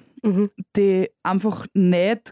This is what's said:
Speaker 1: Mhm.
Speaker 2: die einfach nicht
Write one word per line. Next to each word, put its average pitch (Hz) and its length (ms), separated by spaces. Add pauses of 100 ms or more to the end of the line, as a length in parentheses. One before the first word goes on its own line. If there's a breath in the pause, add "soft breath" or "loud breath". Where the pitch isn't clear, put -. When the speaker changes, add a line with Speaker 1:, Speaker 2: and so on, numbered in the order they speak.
(240)
Speaker 1:
Mhm. 202 260 (260)
Speaker 2:
die 190 340 (140)
einfach 190 500
nicht 185 580